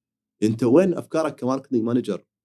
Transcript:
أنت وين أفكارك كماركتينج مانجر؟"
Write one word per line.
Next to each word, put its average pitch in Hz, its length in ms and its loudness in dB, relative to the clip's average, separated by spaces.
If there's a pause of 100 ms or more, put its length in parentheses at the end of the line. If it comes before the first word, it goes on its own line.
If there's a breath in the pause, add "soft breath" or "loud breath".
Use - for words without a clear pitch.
(420)
أنت 110 220 0
وين 165 300 4
أفكارك 156 400 -4
كماركتينج 127 500 -4
مانجر؟" 117 400 -4 (200)